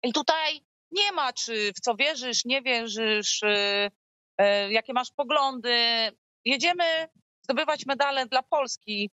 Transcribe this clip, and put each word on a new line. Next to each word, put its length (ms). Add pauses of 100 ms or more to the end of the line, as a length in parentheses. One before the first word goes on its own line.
I 100
tutaj 480 (300)
nie 200
ma, 220
czy 400
w 60
co 160
wierzysz, 500
nie 160
wierzysz, 800
y, 480 (460)
e, 340
jakie 220
masz 180
poglądy. 640 (720)
Jedziemy 380 (600)
zdobywać 420
medale 400
dla 180
Polski 760